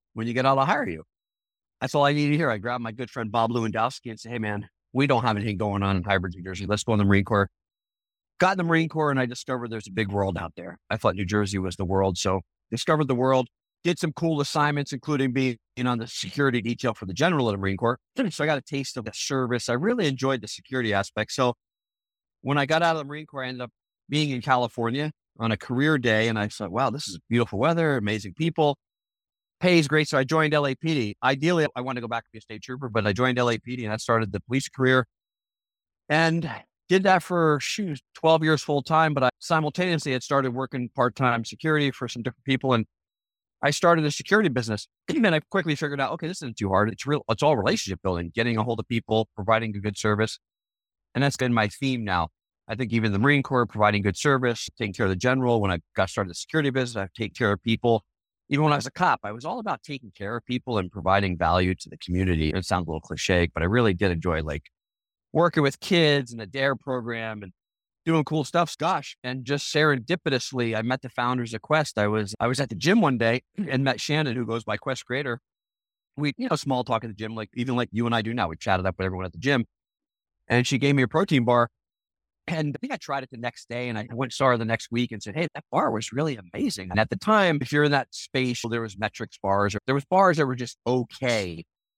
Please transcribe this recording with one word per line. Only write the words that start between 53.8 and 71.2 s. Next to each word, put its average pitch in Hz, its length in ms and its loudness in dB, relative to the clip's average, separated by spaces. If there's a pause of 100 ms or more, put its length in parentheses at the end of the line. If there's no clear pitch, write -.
good 98 160 0
service, 127 580 0
taking 101 160 -4
care 107 140 0
of 95 40 2
the 95 60 0
general. 123 460 2
When 98 80 2
I 87 80 0 (180)
got 95 140 0
started 98 180 -4
the 87 60 -12
security 151 340 -2
business, 123 280 -2
I 98 120 -4 (100)
take 110 160 -6
care 104 180 2
of 101 100 -2
people. 113 420 2 (460)
Even 143 140 2
when 147 100 4
I - 20 0
was 120 100 -4
a - 40 -10
cop, 165 340 2
I 104 80 -8
was 123 140 -12
all 214 120 -6
about 196 240 -6
taking 120 320 -14
care 104 220 -6
of 117 80 -8
people 123 320 -4
and 90 160 -2
providing 95 460 0
value 90 380 2
to - 120 -18
the - 80 -18
community. 87 540 0
It 87 160 -4
sounds 90 200 -2
a 80 40 -10
little 78 100 -6
cliche, 87 540 0
but 80 80 -2
I 85 40 2
really 107 280 4
did 95 160 2
enjoy, 82 320 -2
like, 76 220 -6 (680)
working 165 300 4
with 139 180 0
kids 147 520 4
and 117 60 -12
the 110 80 -10
dare 135 300 0
program 113 640 -6
and 95 100 -16 (520)
doing 160 180 2
cool 156 220 -2
stuff, 170 320 -2
gosh. 160 480 -4
And 127 220 -8
just 143 260 -4
serendipitously, 135 1040 0
I 110 60 -2
met 127 180 -2
the 123 80 -14
founders 123 460 -2